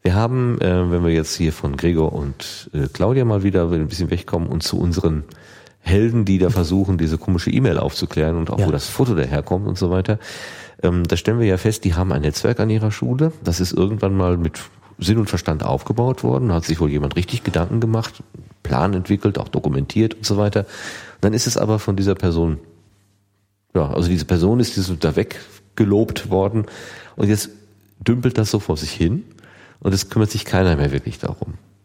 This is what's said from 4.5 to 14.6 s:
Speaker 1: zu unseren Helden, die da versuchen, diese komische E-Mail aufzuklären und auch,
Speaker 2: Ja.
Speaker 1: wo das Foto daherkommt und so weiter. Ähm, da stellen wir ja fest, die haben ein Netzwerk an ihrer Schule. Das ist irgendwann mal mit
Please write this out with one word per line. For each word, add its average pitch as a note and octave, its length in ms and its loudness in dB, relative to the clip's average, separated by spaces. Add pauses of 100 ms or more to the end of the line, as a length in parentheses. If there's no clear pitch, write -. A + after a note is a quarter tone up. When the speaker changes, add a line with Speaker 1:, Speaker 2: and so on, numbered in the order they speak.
Speaker 1:
zu - 160 -2
unseren E2 440 0 (560)
Helden, A2 460 2
die F#2+ 140 4
da F2 100 4
versuchen, F#2 480 2
diese D#2+ 200 0
komische - 340 0
E-Mail G#2+ 260 2
aufzuklären D#2+ 600 -2
und E2 120 -2
auch, G#2 100 -2
Speaker 2:
Ja. G2 80 4
Speaker 1:
wo D#2 40 2
das D2 160 -2
Foto B2 280 0
daherkommt G2+ 520 -2
und F#2 100 -2
so F2+ 140 0
weiter. F#2+ 260 0 (640)
Ähm, F2 260 2
da E2+ 100 0
stellen A#2 220 0
wir A#2 80 2
ja F#2 100 2
fest, A2 260 -2
die F2+ 100 2
haben F#2 200 0
ein C#2+ 80 0
Netzwerk D2+ 380 0
an A2 100 2
ihrer G#2+ 220 0
Schule. C3 400 0 (120)
Das E2+ 160 -2
ist F2+ 140 -2
irgendwann G2 420 0
mal F2+ 220 2
mit E2 220 -2 (400)